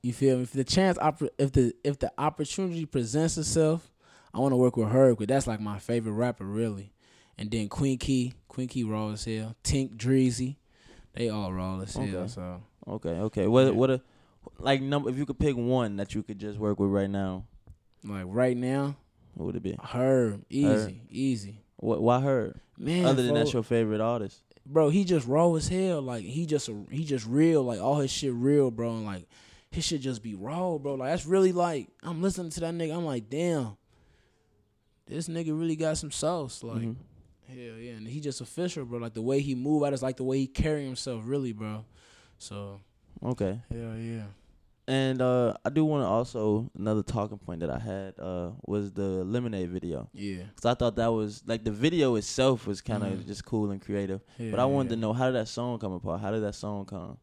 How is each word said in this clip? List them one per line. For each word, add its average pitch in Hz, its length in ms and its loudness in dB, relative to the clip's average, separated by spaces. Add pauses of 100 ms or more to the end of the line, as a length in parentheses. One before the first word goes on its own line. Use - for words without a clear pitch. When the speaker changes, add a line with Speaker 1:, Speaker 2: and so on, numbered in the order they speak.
Speaker 1:
You 123 120 -2
feel 131 240 4
me? 127 60 0
If 120 100 -8
the 135 100 0
chance 185 340 4
oppor-, 151 400 0
if 139 140 2
the, 123 220 6 (100)
if 143 160 0
the - 180 0
opportunity 160 680 -2
presents 143 520 0
itself, 156 540 2 (420)
I - 60 -6
wanna 131 160 4
work 123 220 6
with 110 120 2
her, 127 240 8
'cause 107 140 0
that's, 135 180 2
like, 110 140 -2
my 104 180 -4
favorite 113 360 -2
rapper, 117 320 -2
really. 101 480 -4 (440)
And 107 140 -6
then 110 160 -2
Queen 135 300 0
Key, 127 360 0 (140)
Queen 127 220 -8
Key 123 160 -4
raw 107 260 -2
as 104 140 -8
hell. 110 360 -6
Tink, 135 360 -2
Dreezy, 127 580 2 (580)
they 117 140 -2
all 104 240 -4
raw 92 300 -4
as 95 140 -10
hell. 104 80 -4 (120)
Speaker 2:
Okay. 92 140 -4
Speaker 1:
So 90 320 -10 (260)
Speaker 2:
Okay, 85 220 -6
okay. 95 380 0
What, 127 180 8
Speaker 1:
Yeah. 135 60 4
Speaker 2:
what 123 200 4
a, 127 100 0 (560)
like, 135 240 0
number, 139 280 -2
if 127 80 -4
you 143 80 -2
could 131 120 -6
pick 143 200 2
one 120 400 0
that 101 180 -4
you 107 80 -2
could 101 160 -10
just 104 200 -8
work 104 200 0
with 98 120 4
right 98 180 2
now, 98 340 -2 (640)
Speaker 1:
Like, 101 220 -8
right 123 280 2
now, 135 400 -2 (400)
Speaker 2:
what 85 120 -6
would 92 100 -4
it 87 60 -8
be? 92 200 -4
Speaker 1:
her, 123 560 2 (100)
easy, 143 180 0
Speaker 2:
Her? 107 240 4 (180)
Speaker 1:
easy. 110 520 -2 (140)
Speaker 2:
Wh-, - 260 0
why 120 200 6
her? 135 340 2 (220)
Speaker 1:
Man, 175 280 2
Speaker 2:
Other 131 180 6
than 123 100 4
that's 147 180 4
Speaker 1:
fo- 127 60 0
Speaker 2:
your 113 60 2
favorite 110 360 2
artist. 113 440 -2 (220)
Speaker 1:
Bro, 147 260 4
he 196 120 4
just 165 240 2
raw 165 280 6
as 160 120 -2
hell. 185 340 0
Like, 120 220 -6
he 139 220 -4
just 151 240 0
a, 104 200 -8
he 151 140 -4
just 131 240 -2
real. 151 360 6
Like, 117 180 -2
all 131 180 2
his 135 120 0
shit 139 220 -2
real, 131 380 4
bro. 117 240 -4
And, 110 100 -6
like, 95 220 -8 (440)
his 165 140 -4
shit 151 160 -2
just 123 220 -4
be 113 120 -8
raw, 160 420 -4
bro. 139 180 -4
Like, 131 160 -2
that's 165 140 -2
really, 190 260 6
like, 175 380 0 (120)
I'm 170 200 -6
listening 180 300 -2
to 165 100 -10
that 165 120 -2
nigga. 165 220 -2
I'm 175 100 -2
like, 120 240 -4
"Damn, 143 480 0 (1300)
this 160 200 -8
nigga 160 300 -4
really 165 180 0
got 156 220 -2
some 147 140 -6
sauce." 156 520 -4
Like, 113 180 -6
Speaker 2:
Mm-hmm. 113 120 -4 (540)
Speaker 1:
hell 120 320 -16
yeah. 120 140 -14
And 110 140 -14
he 135 120 -10
just 147 220 -6
official, 160 440 -6
bro. 120 140 -8
Like, 117 140 -8
the 110 80 -6
way 131 200 2
he 139 140 -2
move, 147 280 2
I 143 80 2
just 131 120 -2
like 131 140 -2
the 131 60 -6
way 131 160 0
he 135 80 0
carry 151 380 0
himself, 123 400 -8
really, 131 280 -2
bro. 107 320 -8 (520)
So, 101 440 -12 (420)
Speaker 2:
Okay. 110 360 -2 (120)
Speaker 1:
hell 113 260 -8
yeah. 113 260 -8 (640)
Speaker 2:
And, 131 340 0
uh, 123 320 4 (100)
I - 60 0
do 156 160 2
wanna 147 220 2
also, 110 680 0
another 107 280 0
talking 104 340 -4
point 87 220 -10
that 82 100 -2
I 62 80 -2
had, 98 420 -8
uh, 87 320 -6 (140)
was 101 260 -2
the 92 320 -2
Lemonade 104 460 -2
video. 85 440 -6
Speaker 1:
Yeah. 95 320 -8 (100)
Speaker 2:
'Cause - 100 -10
I 120 80 4
thought 117 220 0
that 117 140 2
was, 107 360 -2
like, 113 180 -4
the 117 80 -2
video 135 440 4
itself 127 500 2
was 101 160 -4
kinda 104 240 -2
Speaker 1:
Mm-hmm. 95 220 -4
Speaker 2:
just 101 180 -10
cool 107 240 0
and 98 100 -6
creative. 98 420 -4 (180)
Speaker 1:
Yeah, 113 100 -6
Speaker 2:
But 104 100 -2
I 127 60 4
wanted 135 260 2
Speaker 1:
yeah. 117 40 0
Speaker 2:
to 113 60 -2
know, 110 120 0
how 127 140 2
did 127 80 2
that 113 120 -2
song 120 300 -6
come 104 140 -4
apart? 90 300 -4
How 101 100 -4
did 110 100 -2
that 101 140 -4
song 101 300 -6
come? 95 380 -12